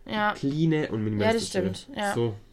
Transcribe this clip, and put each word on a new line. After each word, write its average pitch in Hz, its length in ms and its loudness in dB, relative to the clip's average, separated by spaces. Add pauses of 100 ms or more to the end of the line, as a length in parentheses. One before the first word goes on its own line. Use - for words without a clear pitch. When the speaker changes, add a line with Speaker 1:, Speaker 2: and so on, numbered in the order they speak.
Speaker 1:
Ja. 214 280 0
Speaker 2:
cleane 151 580 2
und 107 120 -2
minimalistische. 110 600 2
Speaker 1:
Ja, 95 60 0
das 92 120 -8
stimmt. - 160 -14
Ja. 208 160 -2
Speaker 2:
So. 117 220 0 (180)